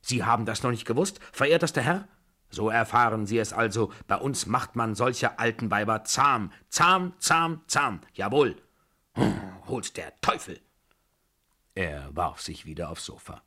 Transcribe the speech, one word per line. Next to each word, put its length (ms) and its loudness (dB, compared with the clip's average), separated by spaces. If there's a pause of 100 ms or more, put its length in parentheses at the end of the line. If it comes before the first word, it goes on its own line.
Sie 240 -4
haben 220 4
das 160 -4
noch 80 0
nicht 140 -2
gewusst, 360 0 (120)
verehrtester 500 2
Herr? 260 0 (420)
So 180 -2
erfahren 580 4
Sie 120 0
es 140 0
also, 400 0 (140)
bei 100 0
uns 300 -4
macht 300 -2
man 180 -2
solche 440 -2
alten 320 -2
Weiber 340 0
zahm, 480 2 (160)
zahm, 500 4
zahm, 480 0
zahm, 340 0 (120)
jawohl. 440 2 (580)
Hm, 200 2 (320)
hol's 260 -6
der 280 -14
Teufel. 400 -2 (1120)
Er 400 -4
warf 260 -2
sich 260 -12
wieder 240 -8
aufs 160 -12
Sofa. 400 -16